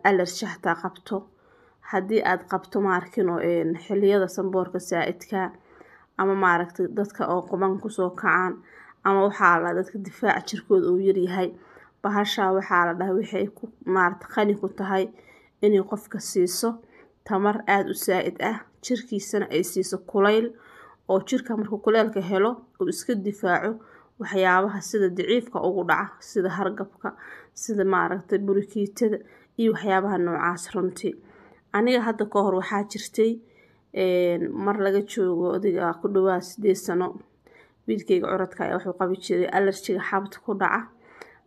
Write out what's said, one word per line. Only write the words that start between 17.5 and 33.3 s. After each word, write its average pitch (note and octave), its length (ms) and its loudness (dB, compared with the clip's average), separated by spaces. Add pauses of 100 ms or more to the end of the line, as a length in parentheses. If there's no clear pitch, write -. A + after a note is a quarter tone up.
aad G3 220 2
u F#3+ 60 -4
saa'id - 480 0
ah, G#3 160 -2 (240)
jirkiisana G#3+ 680 -4
ay E3+ 140 2
siiso F#3+ 340 -4
kulayl, G#3+ 540 2 (560)
oo F#3+ 160 4
jirka B3 320 -2
markuu G#3 240 -4
kulaylka A3 400 2
helo F#3+ 300 2 (260)
uu F3+ 120 -2
iska - 260 -4
difaaco G3+ 680 -2 (380)
waxyaabaha F#3+ 640 2
sida G3 280 0
daciifka G3 540 -2
ugu F#3 240 0
dhaca, E3+ 340 0
sida F#3 300 -2
hargabka, G3 580 -6 (460)
sida G3+ 300 -2
maaragtay F#3 540 0
burikiitada G3+ 800 -2 (380)
iyo A3+ 160 2
waxyaabaha F#3+ 460 0
noocaas E3+ 460 -2 (100)
runtii. F3+ 400 -4 (580)
Aniga A#3+ 300 2
hadda A3 240 -2
ka G#3+ 160 -2
hor G3 120 2
waxaa G3 300 -2
jirtay, - 480 -2 (640)